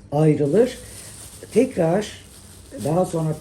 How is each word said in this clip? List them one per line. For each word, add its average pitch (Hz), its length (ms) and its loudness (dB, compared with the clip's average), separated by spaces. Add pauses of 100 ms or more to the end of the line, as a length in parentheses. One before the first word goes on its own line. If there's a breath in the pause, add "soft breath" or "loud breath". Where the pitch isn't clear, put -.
(120)
ayrılır. 151 680 2 (760 loud breath)
Tekrar 202 580 2 (720)
daha 180 220 0
sonra 160 360 -4